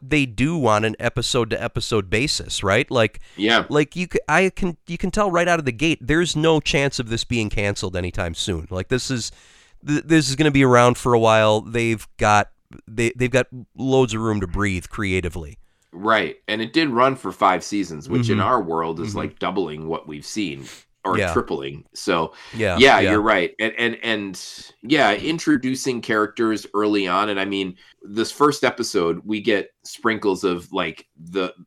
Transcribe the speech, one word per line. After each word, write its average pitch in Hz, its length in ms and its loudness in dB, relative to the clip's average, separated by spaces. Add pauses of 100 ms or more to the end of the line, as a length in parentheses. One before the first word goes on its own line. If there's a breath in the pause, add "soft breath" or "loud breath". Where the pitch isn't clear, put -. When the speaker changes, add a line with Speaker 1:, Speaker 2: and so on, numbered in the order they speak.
Speaker 1:
they 139 240 0
do 127 400 0
on 107 180 4
an 110 140 -2
episode 120 520 -2
to 107 120 -4
episode 110 480 -4
basis, 107 540 -2
right? 104 260 2
Like, 113 300 0 (160 soft breath)
Speaker 2:
Yeah. 104 320 4
Speaker 1:
like, 147 260 0
you 175 180 -4
c-, - 60 2 (100)
I 180 220 2
can, 175 260 -4 (120)
you 170 100 -8
can 190 140 -4
tell 208 180 0
right 170 160 2
out 170 140 2
of 147 40 -4
the 127 80 -2
gate, 147 280 0
there's 151 340 0
no 156 240 2
chance 139 400 -2
of 117 120 -6
this 113 140 -2
being 113 240 -2
canceled 101 460 -2
anytime 87 400 -4
soon. 82 360 -4
Like, 92 180 -6
this 127 220 -2
is, 120 200 -4 (560 soft breath)
th-, 147 180 -2
this 151 240 4
is 135 60 -2
gonna 151 160 4
be 139 140 6
around 123 320 6
for 123 180 2
a 117 60 6
while. 110 400 4
They've 113 560 -2
got, 104 340 2 (380)
they, 117 260 0
they've 123 160 -2
got 127 160 2 (300)
loads 131 380 2
of 113 80 -4
room 107 180 0
to 92 80 -4
breathe 92 400 -2
creatively. 90 720 -4 (360)
Speaker 2:
Right. 98 420 0 (120)
And 107 140 -4
it 117 100 -8
did 156 160 2
run 127 280 2
for 95 160 -8
five 92 300 2
seasons, 82 460 -6
which 120 220 0
in 107 80 2
Speaker 1:
Mm-hmm. 92 100 0
Speaker 2:
our 123 140 2
world 82 360 -4
is 85 120 -6
Speaker 1:
Mm-hmm. 95 80 -6
Speaker 2:
like 78 200 -8
doubling 80 500 -6
what 80 200 -6
we've 76 160 -14
seen 73 400 -8 (400)
or 95 140 0
Speaker 1:
Yeah. 92 160 0
Speaker 2:
tripling. 71 580 -6
So 85 400 0 (220 loud breath)
Speaker 1:
Yeah, 101 240 0
Speaker 2:
yeah, 127 220 8
Speaker 1:
yeah. 95 100 4
Speaker 2:
you're 107 100 2
right. 101 400 2
And, 110 160 -2
and, 117 260 -2
and 104 380 -4 (420)
yeah, 131 300 4
introducing 131 880 -2
characters 107 720 0
early 104 360 2
on. 95 200 2
And 101 100 -2
I 95 60 -2
mean, 98 320 -4 (260 soft breath)
this 107 300 -4
first 147 320 2
episode, 90 600 -2
we 107 180 -4
get 104 400 0
sprinkles 104 600 -2
of, 87 280 -4
like, 85 360 -6 (100)
the, 90 340 -6 (140)